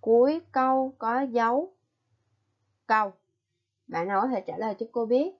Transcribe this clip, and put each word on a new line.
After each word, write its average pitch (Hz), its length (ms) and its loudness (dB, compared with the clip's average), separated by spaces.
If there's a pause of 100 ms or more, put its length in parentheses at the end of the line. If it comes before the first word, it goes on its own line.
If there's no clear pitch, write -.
Cuối 254 400 4 (100)
câu 262 460 0
có 233 240 -2
dấu 247 520 0 (1120)
câu. 214 260 0 (720)
Bạn 170 200 -6
nào 196 140 0
có 240 60 0
thể 233 140 -2
trả 165 160 -10
lời 220 220 -4
cho 226 120 -6
cô 233 140 -4
biết? 269 340 0